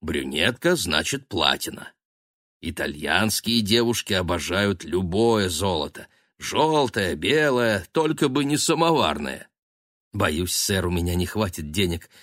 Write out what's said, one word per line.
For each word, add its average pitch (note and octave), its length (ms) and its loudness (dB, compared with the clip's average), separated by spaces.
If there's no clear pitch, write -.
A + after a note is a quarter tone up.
«Брюнетка — E2+ 760 0
значит, E2+ 520 -2
платина. - 640 -2
Итальянские E2 1040 0
девушки A2+ 500 0
обожают F#2 720 0
любое G2 640 2
золото. E2 600 -4
Желтое, B2+ 760 0
белое, A#2 800 2
только D#3 360 2
бы C#3 160 0
не C#3+ 140 0
самоварное». G#2+ 880 0
«Боюсь, F2+ 420 -2
сэр, F#2+ 320 0
у F2 40 -2
меня F2 240 0
не F2 120 0
хватит F2 440 -4
денег E2+ 380 -2